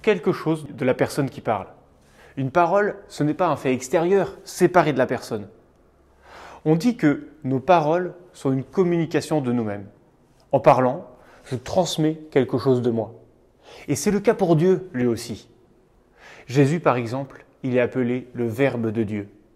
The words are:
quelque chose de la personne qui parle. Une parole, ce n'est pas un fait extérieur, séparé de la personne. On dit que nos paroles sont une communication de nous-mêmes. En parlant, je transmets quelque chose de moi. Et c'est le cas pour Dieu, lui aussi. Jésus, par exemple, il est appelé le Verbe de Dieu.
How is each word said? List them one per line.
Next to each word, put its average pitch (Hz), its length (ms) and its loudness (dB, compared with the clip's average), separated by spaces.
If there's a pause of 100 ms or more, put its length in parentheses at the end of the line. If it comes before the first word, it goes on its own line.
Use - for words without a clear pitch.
quelque 196 320 0
chose 156 360 -4
de - 160 -6
la 127 80 4
personne 131 360 -2
qui - 100 -14
parle. 101 280 -4 (680)
Une 135 160 -4
parole, 175 460 2 (100)
ce - 160 -6
n'est 151 100 0
pas 180 140 0
un 147 80 0
fait 131 180 -2
extérieur, 175 680 0
séparé 175 480 2
de 127 60 -2
la 127 80 4
personne. 113 420 -8 (1200)
On 156 100 4
dit 233 220 0
que 143 300 0 (160)
nos 131 180 -2
paroles 170 520 2 (200)
sont - 180 -2
une 131 120 -2
communication 165 760 0
de 127 140 -2
nous-mêmes. 104 320 -4 (680)
En 139 80 2
parlant, 131 480 4 (380)
je 131 100 -6
transmets 156 640 -2 (120)
quelque 131 260 0
chose 127 240 2
de 120 100 0
moi. 113 220 -4 (720)
Et 143 80 -2
c'est 202 160 -2
le 202 80 0
cas 214 140 2
pour 190 220 2
Dieu, 180 380 2
lui 123 120 -2
aussi. 110 440 -4 (960)
Jésus, 143 340 2
par 135 180 2
exemple, 127 480 -8 (180)
il 123 140 0
est 123 40 4
appelé 123 520 -2
le 120 140 -4
Verbe 117 440 -2
de 113 120 -2
Dieu. 101 260 -6 (260)